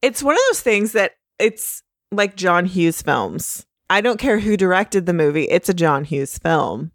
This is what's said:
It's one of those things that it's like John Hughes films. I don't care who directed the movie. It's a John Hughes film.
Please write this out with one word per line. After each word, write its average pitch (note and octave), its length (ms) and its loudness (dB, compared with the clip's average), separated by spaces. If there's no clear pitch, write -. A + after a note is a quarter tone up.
It's C4 220 0
one C#4 100 2
of G4+ 160 4
those A4+ 120 -2
things G#3+ 320 0
that G3+ 180 0
it's - 460 -4
like G3+ 240 -2
John F3 300 2
Hughes F3 360 0
films. B2 640 -4
I G3 100 2
don't A3+ 180 0
care A#3 200 2
who G#3 180 0
directed F#3 480 0
the F3 80 0
movie. D#3 320 2
It's - 240 0
a G3 40 4
John D#3 300 2
Hughes C#3+ 360 -6
film. D3 560 -2